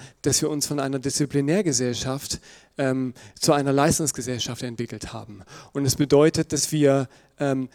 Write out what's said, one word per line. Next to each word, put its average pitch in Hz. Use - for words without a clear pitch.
dass 135
wir 156
uns 147
von 147
einer 135
Disziplinärgesellschaft, 139
ähm, 131
zu -
einer 139
Leistungsgesellschaft 131
entwickelt 117
haben. 107
Und 139
es 127
bedeutet, 156
dass -
wir, 139
ähm, 135